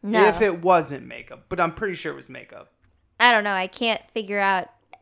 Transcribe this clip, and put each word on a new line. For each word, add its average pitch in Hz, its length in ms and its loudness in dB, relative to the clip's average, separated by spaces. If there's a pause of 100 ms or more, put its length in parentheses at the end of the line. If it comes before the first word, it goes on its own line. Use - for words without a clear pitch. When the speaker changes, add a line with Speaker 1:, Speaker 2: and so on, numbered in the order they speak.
Speaker 1:
No. 208 240 4
Speaker 2:
If 190 140 2
it 175 200 0
wasn't 156 440 2
makeup, 120 440 -18
but 185 100 -6
I'm 165 140 0
pretty 196 220 -6
sure 151 160 -8
it 143 40 -8
was 135 140 -18
makeup. - 420 -20 (480)
Speaker 1:
I 240 120 6
don't 220 120 2
know. 208 100 -2
I 185 140 -2
can't 226 340 -4 (100)
figure 202 280 -6
out 196 280 0 (340)